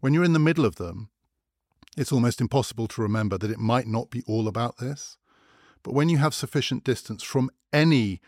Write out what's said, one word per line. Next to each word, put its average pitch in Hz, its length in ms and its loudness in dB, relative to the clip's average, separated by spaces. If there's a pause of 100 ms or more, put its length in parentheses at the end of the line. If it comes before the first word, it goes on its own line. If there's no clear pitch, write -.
When 135 120 0
you're 165 100 4
in 175 120 4
the 160 40 4
middle 156 280 4
of 95 100 0
them, 92 320 -10 (880)
it's 147 160 -4
almost 120 300 2
impossible 113 460 -2
to - 120 -8
remember 104 380 0
that 104 120 -4
it 113 80 -6
might 113 280 0
not 110 240 -4
be 120 160 -8
all 110 220 0
about 117 280 -4
this. 139 400 -10 (680)
But 110 100 -6
when 147 140 2
you 170 100 4
have 151 160 2
sufficient 127 480 -4
distance - 400 -4
from 131 280 -2 (220)
any 143 560 2